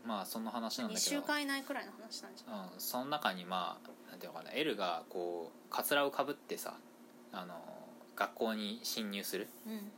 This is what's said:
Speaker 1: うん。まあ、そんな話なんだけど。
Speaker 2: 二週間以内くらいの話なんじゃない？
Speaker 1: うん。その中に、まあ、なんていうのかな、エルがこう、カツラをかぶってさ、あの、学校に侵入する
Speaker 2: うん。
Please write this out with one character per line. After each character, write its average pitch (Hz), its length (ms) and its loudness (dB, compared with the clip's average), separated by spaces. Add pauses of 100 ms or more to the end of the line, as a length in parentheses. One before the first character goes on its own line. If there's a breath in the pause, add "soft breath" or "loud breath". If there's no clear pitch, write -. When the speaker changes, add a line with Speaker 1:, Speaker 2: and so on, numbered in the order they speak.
Speaker 1:
う - 20 -8
ん。 - 20 -4
ま 107 140 2
あ、 92 40 0
そ - 120 -4
ん 113 60 -2
な 110 80 -2
話 - 280 0
な 240 60 2
ん - 40 2
だ 220 40 0
け 226 60 2
ど。 - 0 -
Speaker 2:
二 - 0 -
週 285 220 4
間 294 200 4
以 285 40 2
内 277 180 2
く 277 100 -2
ら 233 80 0
い - 40 -6
の 202 80 -10
話 - 280 -8
な 240 80 -10
ん - 60 -14
じ - 100 -14
ゃ 123 60 -8
な 98 140 -4
い？ 90 80 -8
Speaker 1:
う 92 40 -12
ん。 - 20 -12
そ - 200 0
の 131 60 0
中 143 260 2
に、 92 140 -4
ま 90 380 2
あ、 - 280 -14
な 95 60 -12
ん - 20 -12
て 92 60 -6
い 85 40 -8
う 80 40 -10
の 82 40 -6
か 80 60 -6
な、 - 80 -8
エ 127 100 2
ル 143 140 4
が 87 340 2
こ 87 460 0
う、 - 160 -10
カ 123 120 2
ツ - 120 6
ラ 143 100 8
を 139 60 4
か 139 140 4
ぶ 143 80 0
っ - 20 -2
て - 220 -6
さ、 - 200 -6 (540)
あ 92 140 -4
の、 87 100 -8 (600)
学 - 180 2
校 113 200 4
に 107 300 0
侵 110 260 0
入 98 140 -2
す - 140 0
る 101 100 0 (180)
Speaker 2:
う 220 60 -4
ん。 208 260 -4